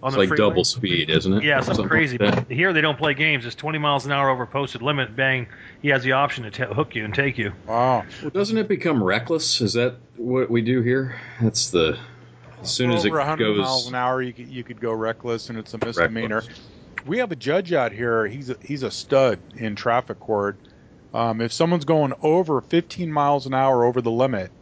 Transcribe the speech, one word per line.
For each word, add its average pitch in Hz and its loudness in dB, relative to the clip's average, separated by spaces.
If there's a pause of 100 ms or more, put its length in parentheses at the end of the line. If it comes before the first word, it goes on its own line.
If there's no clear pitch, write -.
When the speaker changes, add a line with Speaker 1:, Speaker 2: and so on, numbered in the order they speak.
Speaker 1:
on 127 -2
Speaker 2:
It's 139 -2
Speaker 1:
the - 2
Speaker 2:
like 95 6
Speaker 1:
freeway. 107 4
Speaker 2:
double 90 2
speed, 87 0
isn't 80 2
it? 107 2
Speaker 1:
Yeah, 147 4
something - 0
Speaker 2:
Something - -2
Speaker 1:
crazy. 151 0
Speaker 2:
like 104 2
that. 127 -2
Speaker 1:
But 120 -6
here 180 2
they 156 4
don't 151 0
play 151 0
games. 143 0
It's 120 -8
twenty 156 -6
miles 143 0
an 143 -2
hour 139 2
over 127 0
posted 135 -6
limit. 127 -2
Bang, 131 0 (360)
he 143 0
has 135 4
the 131 2
option 135 0
to 107 -10
t-, 127 -6
hook 151 -2
you 110 -4
and 104 -6
take 139 0
you. 104 -2 (140)
Speaker 3:
Wow. 117 2 (180)
Speaker 2:
Well, 151 -6
doesn't 202 -2
it 214 -2
become 156 0
reckless? 117 0
Is 104 0
that 123 0 (200)
what 123 -2
we 117 2
do 123 2
here? 127 0 (220)
That's 113 0
the, 80 2 (640)
as - -8
soon 123 0
as 104 2
it - 4
Speaker 3:
Over 156 0
a 139 0
hundred 147 0 (120)
Speaker 2:
goes - 2
Speaker 3:
miles 127 -2
an 127 -10
hour, 127 0
you 123 -6
could, 120 -16
you 127 -12
could 113 -14
go 117 -2
reckless, 113 -4
and 113 -10
it's 110 -14
a 113 -10
misdemeanor. 110 -2
Speaker 2:
Reckless. - -14 (460)
Speaker 3:
We 160 -2
have 233 -2
a 156 -6
judge 165 -2
out 123 2
here. 113 0
He's 127 -8
a, 127 -6
he's 139 -6
a 113 -4
stud 131 2 (180)
in 110 -6
traffic 117 0
court. 101 0 (560)
Um, 113 0
if 117 -2
someone's 170 2
going 151 2
over 156 2
fifteen 170 -2
miles 143 2
an 135 -4
hour 131 4
over 123 2
the 117 0
limit 113 0 (120)